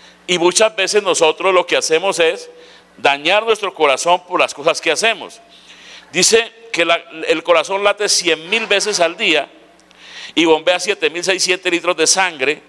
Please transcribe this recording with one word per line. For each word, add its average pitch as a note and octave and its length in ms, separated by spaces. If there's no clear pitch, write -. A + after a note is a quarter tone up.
y F3+ 120
muchas F3 380
veces G3 260
nosotros E3+ 500
lo F3 140
que D#3 100
hacemos E3 440
es E3+ 280
dañar C#3+ 460
nuestro G#3+ 320
corazón E3 520
por F3+ 120
las C3+ 160
cosas D3 260
que E3 120
hacemos. D#3+ 480
Dice A3 600
que E3 120
la, E3 180
el D#3+ 160
corazón E3+ 400
late G3+ 260
cien E3 400
mil A3 180
veces F#3+ 340
al E3+ 160
día F3 340
y D#3+ 100
bombea D#3+ 340
siete F3+ 320
mil E3+ 140
seiscientos F3+ 480
litros E3+ 240
de D#3+ 100
sangre D#3 640